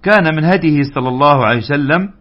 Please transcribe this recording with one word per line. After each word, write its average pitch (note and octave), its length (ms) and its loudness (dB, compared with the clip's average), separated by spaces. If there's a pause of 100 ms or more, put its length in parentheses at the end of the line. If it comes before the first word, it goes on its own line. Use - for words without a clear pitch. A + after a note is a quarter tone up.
كان F3+ 340 2
من D#3 80 -2
هديه E3 380 0 (120)
صلى C3 140 -4
الله C3+ 360 2
عليه A#2 140 0
وسلم D3 520 -4 (100)